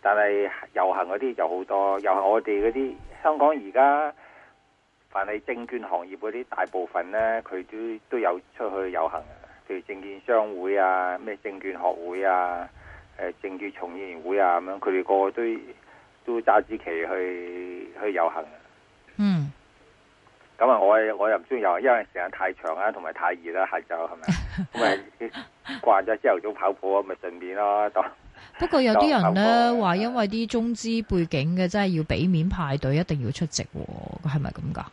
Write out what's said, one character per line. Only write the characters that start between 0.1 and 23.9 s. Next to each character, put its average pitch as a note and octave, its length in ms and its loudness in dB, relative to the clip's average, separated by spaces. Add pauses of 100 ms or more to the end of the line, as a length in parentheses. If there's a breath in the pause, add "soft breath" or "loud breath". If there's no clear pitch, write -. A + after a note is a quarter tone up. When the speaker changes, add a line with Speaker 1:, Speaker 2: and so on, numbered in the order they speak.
Speaker 1:
係 G2+ 320 2 (260)
遊 F#2 200 2
行 F#2+ 140 0
嗰 F#2+ 100 -4
啲 B2+ 160 -2
就 E2 160 0
好 F2+ 140 -4
多， G2 380 0
遊 G2+ 120 2
行 G2 160 4
我 A2 100 4
哋 G#2 240 0
嗰 A2+ 80 2
啲， C3 220 -2 (300)
香 D#3 160 2
港 D3 100 8
而 A#2 220 -4
家 C#3+ 420 4 (960 loud breath)
凡 G2 160 -2
係 G#2 160 -6
證 A#2+ 240 -6
券 A#2+ 160 -8
行 F2+ 240 -4
業 F#2 140 -14
嗰 G#2+ 120 -6
啲， A#2+ 160 -8
大 - 200 -4
部 F2+ 180 -4
分 F2 240 -4
呢， A2+ 320 0
佢 F#2 240 -10
都， A2 120 -14 (300)
都 B2+ 120 -2
有 F2+ 200 0 (160)
出 A2 140 -6
去 F#2+ 220 -4
遊 E2 180 0
行 E2 100 -8
啊。 - 140 -18 (340 loud breath)
譬 G2+ 60 -6
如 F#2 60 -6
證 F#2+ 240 -12
券 G2 240 -14
商 G#2+ 340 0
會 G2 160 0
啊， F#2 400 2
咩 G2+ 260 -10
證 G2 160 -10
券 F#2+ 120 -8
學 F2+ 80 -8 (280)
會 F#2 160 -4
啊， F2 460 0 (480 loud breath)
呃， F2+ 240 -6
證 F#2+ 160 -10
券 G2 140 -8
從 F2 240 -12
業 - 20 -12
員 F2+ 240 -12
會 F#2 180 0
啊， F2 220 4
噉 F2+ 40 -10
樣， F#2+ 140 -8
佢 F#2 120 -2
哋 F#2 120 2
個 G2 200 4
個 G2 80 0
都， A#2 100 -4 (800 loud breath)
都 A#2 180 -4
揸 G#2+ 260 6
支 A2 100 -6
旗 G2+ 60 -10
去， F2+ 1040 -6 (100)
去 G#2 140 -4
遊 E2 160 2
行 D#2+ 140 -8
啊。 - 120 -16 (640)
Speaker 2:
Hmm. F#3+ 280 2 (1120)
Speaker 1:
噉 A#2+ 120 4
啊， A#2 100 6
我， G2 80 6 (300)
我 G2+ 120 2
又 G#2 80 4
唔 E2+ 120 -2
鍾 C3 80 -2
意 A2+ 40 -2
游， F2+ 180 2
因 B2+ 120 4
為 A#2 100 4 (120)
時 - 0 -
間 F2+ 180 -4
太 F#2+ 220 -4
長 D#2+ 220 -6
啦， G2+ 160 -2
同 G2 120 -10
埋 D#2+ 100 -8
太 E2+ 200 -2 (100)
熱 E2+ 100 -10
啦， F#2 160 0
下 F#2 80 -4
晝 E2 300 -6